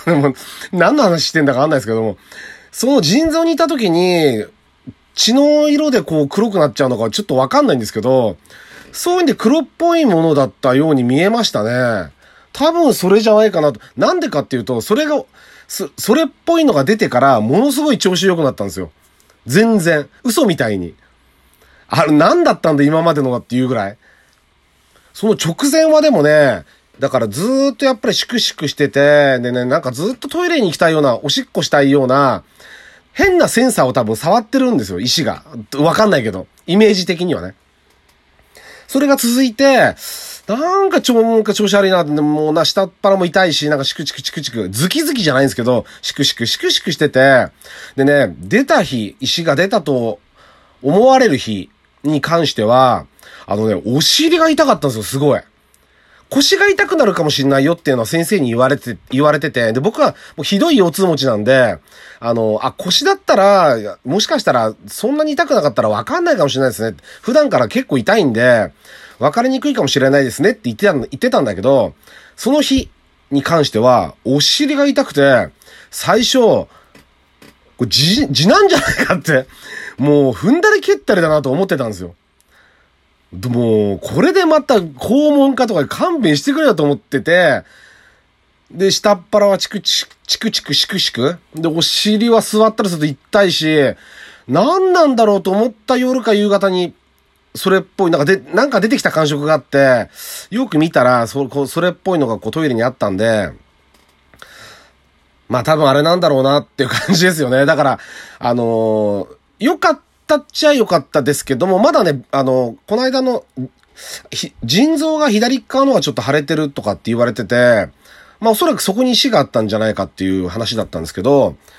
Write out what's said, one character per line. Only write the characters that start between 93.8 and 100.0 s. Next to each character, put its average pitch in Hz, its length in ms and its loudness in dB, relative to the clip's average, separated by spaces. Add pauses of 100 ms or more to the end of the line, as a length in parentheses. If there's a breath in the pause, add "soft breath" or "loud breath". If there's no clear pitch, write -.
何 330 460 2
な 330 140 4
ん 262 80 0
だ 226 100 4
ろ 202 120 2
う 190 40 -2
と 190 80 -2
思 214 200 0
っ - 20 -6
た - 260 -4
夜 254 240 -2
か 220 140 0
夕 208 120 0
方 196 220 2
に、 180 240 -2 (640)
そ 190 160 -2
れ 190 80 4
っ - 20 -2
ぽ 185 260 -4
い、 165 40 2
な 147 60 2
ん - 20 0
か 143 60 0
で-、 190 120 2 (160)
な 240 120 2
ん 285 40 -4
か 240 100 0
出 214 100 0
て 247 80 2
き - 40 -6
た 170 100 -8
感 156 160 0
触 143 180 -4
が 156 80 2
あ 151 40 2
っ 131 60 -6
て、 131 460 2 (420 loud breath)